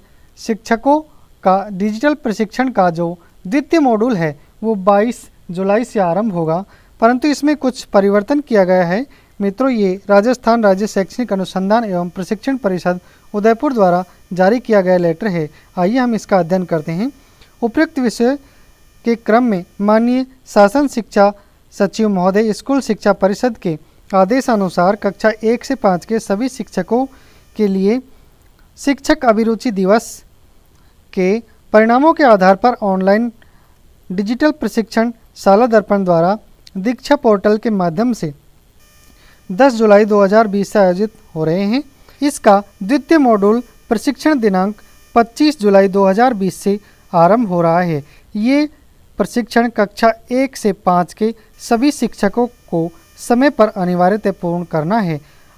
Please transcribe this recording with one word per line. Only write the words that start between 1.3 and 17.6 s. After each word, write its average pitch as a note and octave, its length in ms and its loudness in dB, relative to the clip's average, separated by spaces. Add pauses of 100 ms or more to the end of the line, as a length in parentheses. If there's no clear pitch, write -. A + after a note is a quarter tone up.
का F#3+ 140 4 (140)
डिजिटल G#3+ 440 -2
प्रशिक्षण A#3 540 -4
का F#3 220 2
जो E3+ 240 -4 (280)
द्वितीय C#4+ 360 0
मॉड्यूल A#3 360 0
है D#3 200 -4 (260)
वो A3 120 -2
बाईस G3+ 540 0 (220)
जुलाई G3 340 -2
से A3+ 180 -6
आरंभ F#3 320 -2
होगा, E3+ 300 -4 (360)
परंतु B3 280 2
इसमें C#4+ 280 -2
कुछ - 300 -6
परिवर्तन G3+ 540 0
किया G#3 240 2
गया F#3 220 2
है। G3+ 200 -4 (340)
मित्रों, G3+ 300 -2
ये G3 380 -2
राजस्थान A3+ 560 2
राज्य G3 220 2
शैक्षणिक G#3 460 -6
अनुसंधान F#3+ 520 -2
एवं F3+ 260 -4
प्रशिक्षण G#3+ 460 -6
परिषद F3+ 440 -4 (340)
उदयपुर A3+ 380 0
द्वारा F#3 300 2 (300)
जारी F#3+ 280 2
किया G#3 200 0
गया F3+ 160 2
लेटर E3+ 300 -2
है। E3+ 220 -4 (300)
आइए G3 180 0
हम B3 180 0
इसका G3 240 0
अध्ययन F3+ 260 0
करते D#3+ 280 -6
हैं। G#3+ 180 -4 (520)